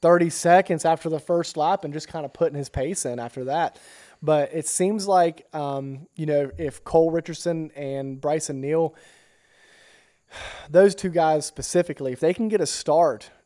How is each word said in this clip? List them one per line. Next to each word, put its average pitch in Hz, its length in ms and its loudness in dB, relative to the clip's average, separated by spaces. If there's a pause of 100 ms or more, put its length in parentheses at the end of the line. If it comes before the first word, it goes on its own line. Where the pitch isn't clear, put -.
thirty 170 280 6
seconds 175 560 2
after 160 240 0
the 156 100 -4
first 170 380 -2
lap 165 260 0
and 147 100 -8
just 151 140 -10
kinda 147 220 -10
putting 156 280 -2
his 139 120 -8
pace 147 360 -6
in 120 140 -6
after 120 260 -10
that. 143 320 -2 (440)
But 147 320 0
it 160 120 -4
seems 196 400 -2
like, 175 480 2
um, 139 640 -8
you 160 100 -6
know, 143 320 0
if 151 280 -8
Cole 165 260 4
Richardson 160 640 -4
and 135 460 -8
Bryson 147 400 -2
Neal, 156 340 0 (640)
<sighs> - 1080 -20
those 185 260 6
two 190 140 -6
guys 160 360 2
specifically, 143 680 -4
if 123 80 -8
they 160 120 2
can 220 140 -2
get 214 140 0
a 156 40 0
start 147 640 0 (160)